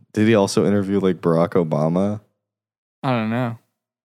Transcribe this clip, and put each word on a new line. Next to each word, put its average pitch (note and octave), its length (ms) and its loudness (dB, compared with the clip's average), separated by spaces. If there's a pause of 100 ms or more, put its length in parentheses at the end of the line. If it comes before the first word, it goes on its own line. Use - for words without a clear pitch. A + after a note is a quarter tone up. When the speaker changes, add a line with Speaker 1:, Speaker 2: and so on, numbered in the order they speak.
(140)
Speaker 1:
did G#2+ 120 2
he A2+ 80 4
also G2 320 2
interview, G2 320 0
like, F#2+ 220 0
Barack E2+ 300 2
Obama? E2+ 680 0 (840)
Speaker 2:
I C3+ 80 -2
don't A2 180 -2
know. A#2 280 -4 (460)